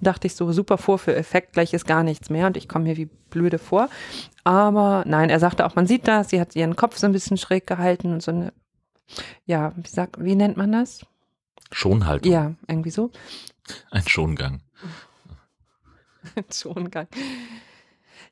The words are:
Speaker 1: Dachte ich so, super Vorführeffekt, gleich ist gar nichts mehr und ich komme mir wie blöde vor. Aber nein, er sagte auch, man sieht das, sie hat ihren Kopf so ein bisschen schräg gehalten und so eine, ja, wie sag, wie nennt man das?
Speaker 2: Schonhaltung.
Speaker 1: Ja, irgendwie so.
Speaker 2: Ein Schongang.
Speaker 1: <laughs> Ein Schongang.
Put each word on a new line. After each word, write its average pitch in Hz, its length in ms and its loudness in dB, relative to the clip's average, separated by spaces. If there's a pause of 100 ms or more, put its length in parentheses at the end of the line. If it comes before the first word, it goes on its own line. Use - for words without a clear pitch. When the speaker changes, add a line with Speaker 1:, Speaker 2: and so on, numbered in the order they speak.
Speaker 1:
Dachte 175 280 0
ich - 80 -6
so, 170 160 -2
super 196 260 2
Vorführeffekt, 180 760 0
gleich 170 220 2
ist 175 120 -4
gar 160 160 4
nichts 156 280 -2
mehr 160 160 0
und 185 100 0
ich - 120 -12
komme 160 180 -2
mir 160 100 -2
wie 160 100 -6 (240)
blöde 170 280 0
vor. 214 300 0 (560)
Aber 202 640 4
nein, 156 240 2
er 156 100 4
sagte 175 260 2
auch, 170 100 -4
man 175 100 4
sieht 240 220 2
das, 214 220 2
sie 185 100 2
hat - 160 -4
ihren 165 200 0
Kopf 233 200 0
so 202 100 0
ein 202 60 4
bisschen 190 240 0
schräg 185 300 -2
gehalten 180 460 0
und 165 100 -4
so - 100 -6
eine, 175 200 -4 (920)
ja, 156 320 -2
wie 170 120 -14
sag, - 300 -6
wie 185 180 0
nennt 202 200 2
man 202 160 0
das? 240 320 -2 (680)
Speaker 2:
Schonhaltung. 95 600 2
Speaker 1:
Ja, 160 220 2 (120)
irgendwie 160 240 -4
so. 233 220 -4 (800)
Speaker 2:
Ein 90 160 -2
Schongang. 69 520 -2 (220)
Speaker 1:
<laughs> - 320 -18 (1200)
Ein 208 180 -6
Schongang. 175 540 -8 (1300)